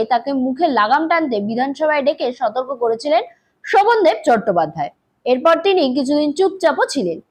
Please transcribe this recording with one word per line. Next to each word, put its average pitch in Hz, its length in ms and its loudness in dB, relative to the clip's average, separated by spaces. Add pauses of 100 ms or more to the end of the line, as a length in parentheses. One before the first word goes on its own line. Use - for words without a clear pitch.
তাকে 240 280 -2
মুখে 262 340 -2
লাগাম 247 400 2
টানতে 320 320 0
বিধানসভায় 269 640 -2
ডেকে 302 280 -2
সতর্ক 247 440 -4
করেছিলেন 240 480 0 (420)
শোভনদেব 427 600 4
চট্টোপাধ্যায়। 165 680 0 (340)
এরপর 254 380 2
তিনি 370 200 2 (100)
কিছুদিন 294 400 0
চুপচাপও 370 520 0
ছিলেন, 180 320 -4 (140)